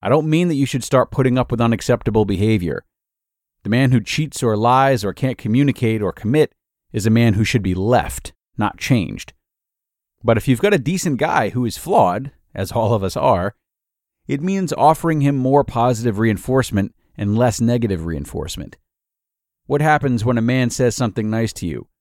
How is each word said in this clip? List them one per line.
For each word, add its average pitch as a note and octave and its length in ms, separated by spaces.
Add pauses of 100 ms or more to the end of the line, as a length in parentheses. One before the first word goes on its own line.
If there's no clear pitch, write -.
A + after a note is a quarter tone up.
I G2 100
don't D#3 200
mean E3+ 180
that D#3+ 60
you C3+ 120
should A#2+ 180
start - 260
putting B2+ 280
up B2 120
with A#2 100
unacceptable A2+ 640
behavior. G2 600 (800)
The G2+ 60
man C3 200
who B2+ 100
cheats D3 440
or A2+ 120
lies B2 460
or G2 100
can't A#2+ 260
communicate A2+ 640
or F#2+ 100
commit C3+ 400 (400)
is F#2+ 120
a A2+ 60
man A#2 240
who G#2+ 80
should G#2 200
be F#2 120
left, G#2 580 (260)
not G#2 200
changed. - 540 (920)
But A2+ 140
if G#2 100
you've B2+ 140
got G3+ 140
a F3 40
decent D3+ 380
guy B2 320
who B2 160
is A2 140
flawed, C#3 540 (220)
as F#2+ 160
all A2+ 240
of G2+ 80
us F#2+ 140
are, F#2+ 400 (720)
it C#3 140
means F#3+ 320
offering D#3 480
him C#3+ 140
more C3+ 280
positive A#2 540
reinforcement A2 760 (220)
and G#2 200
less A#2 240
negative A2+ 440
reinforcement. D2+ 720 (920)
What C#3+ 140
happens D3 440
when A#2+ 140
a A2+ 40
man B2 280
says B2 240
something A2 360
nice A2+ 240
to - 120
you, D2+ 220 (120)